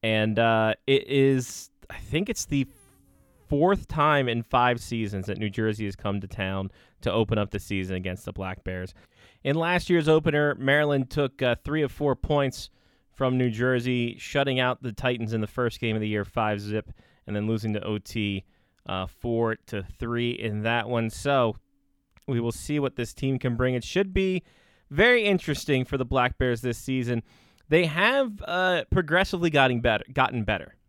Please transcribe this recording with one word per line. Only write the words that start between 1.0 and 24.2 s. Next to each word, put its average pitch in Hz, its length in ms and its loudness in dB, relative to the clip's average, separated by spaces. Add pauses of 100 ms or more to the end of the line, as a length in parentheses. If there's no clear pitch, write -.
is, 135 640 2 (220)
I - 60 -14
think 175 300 -4
it's - 180 -6
the 139 200 -2 (840)
fourth 175 400 2
time 147 400 2
in 117 140 -2
five 123 400 2
seasons 101 460 -4
that 101 100 -4
New 107 140 -2
Jersey 110 340 -2
has 98 100 -6
come 101 240 -4
to 98 80 -12
town 95 440 -4 (300)
to 104 100 -2
open 110 260 2
up 104 140 -2
the 101 80 -6
season 95 360 -4
against 92 300 -6
the 98 80 -10
Black 95 300 -10
Bears. 92 320 -10 (480)
In 139 120 0
last 165 320 0
year's 165 220 4
opener, 151 460 4
Maryland 139 560 2
took, 139 320 -2
uh, 120 200 2
three 156 200 0
of 139 80 -2
four 143 240 0
points 139 560 0 (420)
from 127 240 0
New 123 140 2
Jersey, 123 680 0
shutting 139 420 0
out 127 220 0
the 120 120 -8
Titans 113 400 -2
in 110 80 0
the 104 60 -2
first 120 320 -2
game 113 160 -2
of 110 60 -2
the 107 60 -2
year, 104 180 -2
five 107 340 -2
zip, 104 320 -6 (360)
and 104 80 -6
then 104 100 -2
losing 110 280 -2
to 104 100 -4
O 104 160 -4
T, 101 460 -4 (420)
uh, 92 180 -4
four 117 520 -2 (100)
to 101 160 -6 (160)
three 120 320 -2
in 104 320 -6
that 113 260 0
one. 117 200 0
So 127 480 0 (680)
we 123 140 -2
will 117 140 -2
see - 260 -4
what 139 160 -2
this 120 180 -6
team 135 240 -2
can 123 200 -2
bring. 127 180 2
It 120 80 -2
should 196 280 0
be 185 320 0 (460)